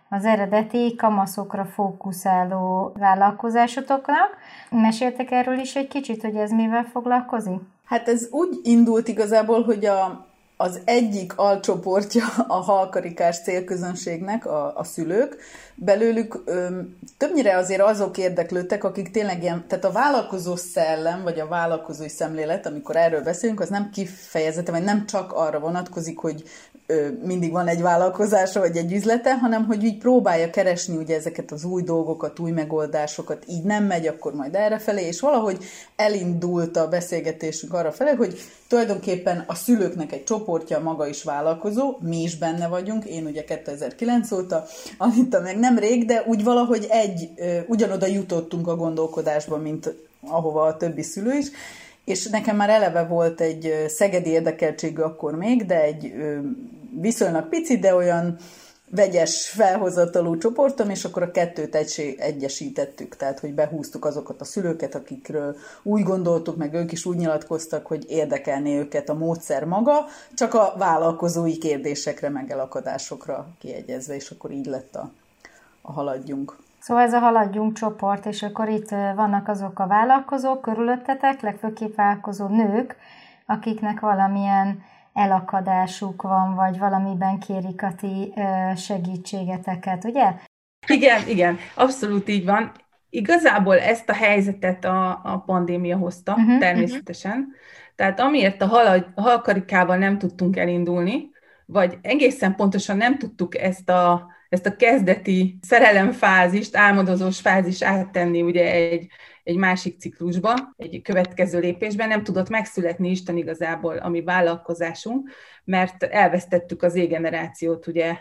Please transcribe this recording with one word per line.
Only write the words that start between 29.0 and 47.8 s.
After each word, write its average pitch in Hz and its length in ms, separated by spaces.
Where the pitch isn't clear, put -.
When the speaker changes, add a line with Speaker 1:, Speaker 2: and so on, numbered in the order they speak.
Speaker 2:
hanem 226 280
hogy 208 180
így 220 140
próbálja 190 520
keresni 175 480
ugye 160 180
ezeket 165 360
az 151 120
új 180 180
dolgokat, 160 580
új 170 120
megoldásokat, 156 960
így 170 160
nem 208 200
megy, 175 240
akkor 147 260
majd 147 220
errefelé, 208 500
és 170 140
valahogy 220 440
elindult 175 840
a 160 100
beszélgetésünk 160 840
arra 165 180
felé, 294 200
hogy 214 280
tulajdonképpen 185 800
a 170 80
szülőknek 180 560
egy 139 120
csoportja 165 560
maga 156 280
is 143 160
vállalkozó, 165 760
mi 165 220
is 165 160
benne 170 300
vagyunk, 196 380
én 165 200
ugye 147 180
kétezer-kilenc 202 880
óta, 185 320
Anita 233 440
meg 190 180
nem 247 180
rég, 226 280
de 226 220
úgy 226 160
valahogy 240 460
egy, 196 460
ö, 175 320
ugyanoda 196 380